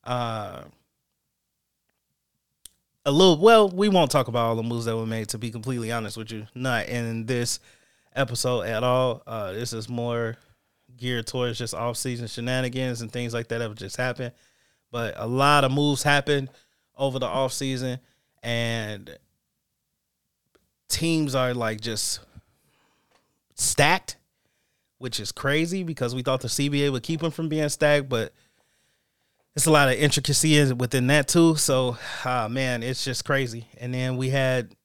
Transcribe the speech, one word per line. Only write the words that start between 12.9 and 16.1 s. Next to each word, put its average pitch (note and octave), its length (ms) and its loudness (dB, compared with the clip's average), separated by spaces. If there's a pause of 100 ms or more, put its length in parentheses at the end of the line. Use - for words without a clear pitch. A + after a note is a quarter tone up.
and A2+ 100 -10
things A#2+ 220 -6
like A#2 140 -4
that A#2 140 -4
have A2 120 -6
just - 240 -12
happened. B2+ 360 -6 (580)
But A2+ 260 -6
a A2 80 -8
lot C#3 380 4
of C3 80 2
moves C#3+ 320 0
happened C#3+ 460 2 (460)